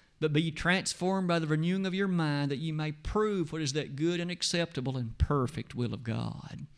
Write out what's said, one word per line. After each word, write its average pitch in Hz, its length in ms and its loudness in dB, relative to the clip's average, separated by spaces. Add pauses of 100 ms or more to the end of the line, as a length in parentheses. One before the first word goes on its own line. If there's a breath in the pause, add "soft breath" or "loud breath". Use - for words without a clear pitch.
(200 loud breath)
but 156 120 2
be 160 180 4
transformed 185 800 0
by 170 120 4
the 160 80 -2
renewing 170 380 2
of 180 80 -2
your 196 140 2
mind, 147 420 2
that 139 100 -2
ye 160 120 -2
may 156 220 -2
prove 202 580 0
what 160 100 -4
is 135 120 -2
that 143 240 -4
good 170 240 0
and 175 100 -4
acceptable 165 640 -2
and 117 220 -4
perfect - 580 2
will 117 180 -2
of 113 100 -8
God." 113 640 -6 (100)